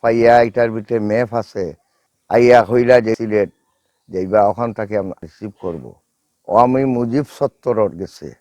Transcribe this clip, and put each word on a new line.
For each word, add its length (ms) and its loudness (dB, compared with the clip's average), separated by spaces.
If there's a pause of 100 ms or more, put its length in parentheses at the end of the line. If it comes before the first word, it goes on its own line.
পাইয়া 300 4 (140)
এটার 280 -2
ভিতরে 220 -6 (120)
ম্যাপ 220 -2 (100)
আছে। 240 -8 (640)
আইয়া 300 6 (100)
কইলা 360 2
যে 140 -2
সিলেট 300 -2 (600)
যাইবা, 300 -2 (120)
ওখান 260 -6
থেকে 200 -10
আমরা 260 -8
রিসিভ 280 -16 (120)
করব। 220 -10 (640)
ও 40 -10 (120)
আমি 180 2 (160)
মুজিব 280 -4 (120)
চত্বরত 640 -4
গেছে 280 -14 (140)